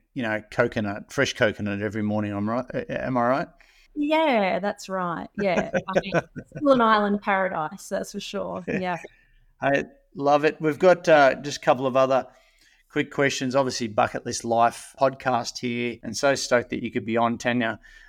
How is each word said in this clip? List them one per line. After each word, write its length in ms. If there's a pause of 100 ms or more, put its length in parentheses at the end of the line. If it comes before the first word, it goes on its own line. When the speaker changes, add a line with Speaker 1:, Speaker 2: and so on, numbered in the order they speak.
(160)
Speaker 1:
you 80
know, 260
coconut, 640
fresh 200
coconut 500
every 180
morning. 320
I'm 160
right. 240
A-, 320
am 120
I 100
right? 200 (480)
Speaker 2:
Yeah, 640
that's 300
right. 380 (120)
Yeah. 340
I 260
mean, 160
it's 400
still 160
an 100
island 400
paradise, 680
that's 220
for 80
sure. 480
Speaker 1:
<laughs> 0
Speaker 2:
Yeah. 300 (640)
Speaker 1:
I 240 (300)
love 280
it. 160
We've 200
got, 280
uh, 280
just 220
a 40
couple 260
of 80
other 320 (600)
quick 220
questions. 440
Obviously, 320
Bucket 380
List 200
Life 540
podcast 600
here, 440
and 120
so 200
stoked 340
that 140
you 80
could 140
be 120
on, 200
Tanya. 420 (300)